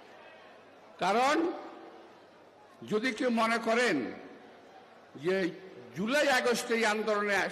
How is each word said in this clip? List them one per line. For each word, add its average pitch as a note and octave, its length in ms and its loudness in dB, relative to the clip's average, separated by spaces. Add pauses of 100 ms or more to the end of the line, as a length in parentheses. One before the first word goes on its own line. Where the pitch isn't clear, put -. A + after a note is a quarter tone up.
(1000)
কারণ A#3+ 380 4 (1500)
যদি A3 220 0
কেউ B3+ 180 0
মনে A3+ 280 2
করেন A3+ 540 2 (1120)
যে F#3 260 0 (460)
জুলাই C4+ 320 2
আগস্টে A#3+ 460 2
এই A3+ 120 2
আন্দোলনে G#3 500 0 (160)